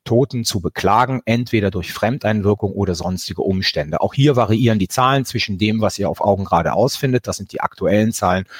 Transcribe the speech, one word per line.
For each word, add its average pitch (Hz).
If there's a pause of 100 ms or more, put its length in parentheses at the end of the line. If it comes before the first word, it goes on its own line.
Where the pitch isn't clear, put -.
Toten 120
zu -
beklagen, 123
entweder 113
durch 92
Fremdeinwirkung 104
oder 95
sonstige 90
Umstände. -
Auch -
hier 139
variieren 113
die 92
Zahlen 131
zwischen 107
dem, 107
was 110
ihr 98
auf -
Augen 98
geradeaus 90
findet, 127
das 90
sind -
die -
aktuellen 107
Zahlen, 92 (140)